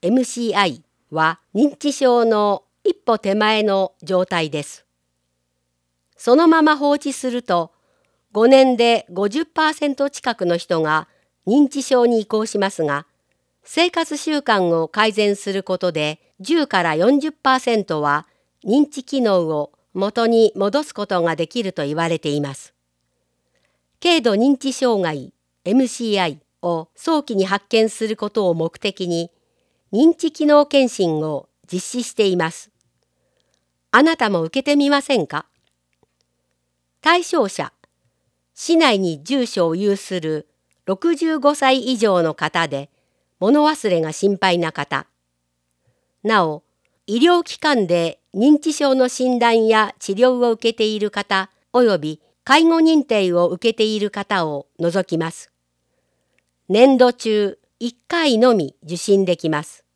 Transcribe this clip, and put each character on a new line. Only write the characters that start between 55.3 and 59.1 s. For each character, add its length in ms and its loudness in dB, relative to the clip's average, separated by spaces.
す。 220 -20
年 280 6
度 160 4
中 460 -2
一 180 -8
回 300 0
の 180 4
み 260 -4
受 140 -10
診 280 2